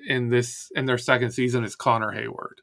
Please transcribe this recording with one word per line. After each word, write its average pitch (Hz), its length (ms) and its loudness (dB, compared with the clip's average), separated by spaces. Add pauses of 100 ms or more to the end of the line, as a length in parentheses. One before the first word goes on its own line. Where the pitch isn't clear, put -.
in 123 220 0
this, 120 460 0
in 131 100 -2
their 127 140 2
second 120 320 2
season 123 320 0
is 104 120 -8
Connor 113 360 0
Heyward. - 520 -10